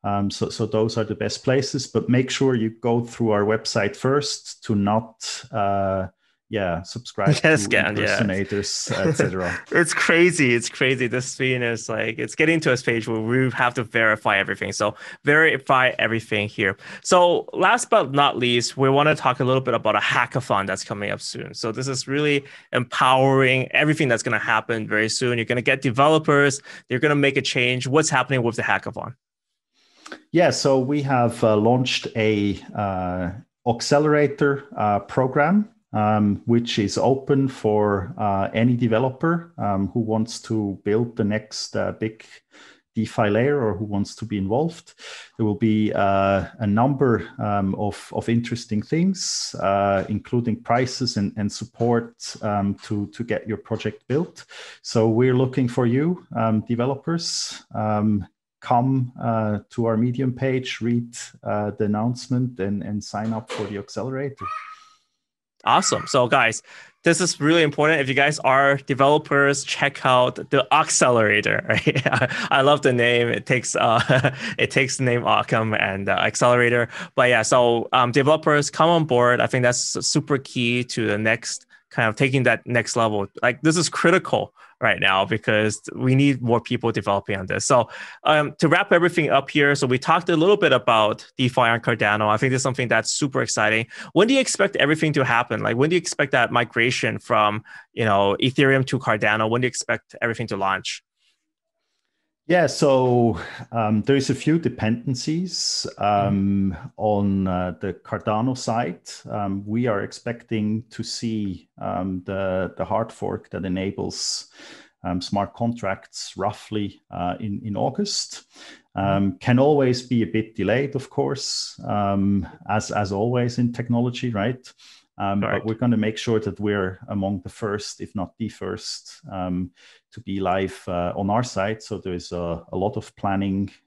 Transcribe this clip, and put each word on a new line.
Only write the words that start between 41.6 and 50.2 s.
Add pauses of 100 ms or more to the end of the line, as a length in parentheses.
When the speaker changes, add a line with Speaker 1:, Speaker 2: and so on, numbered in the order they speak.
Speaker 1:
uh,
big (720)
DeFi
layer
or
who
wants
to
be
involved. (420)
There
will
be,
uh, (120)
a
number,
um,
of,
of
interesting
things,
uh,
including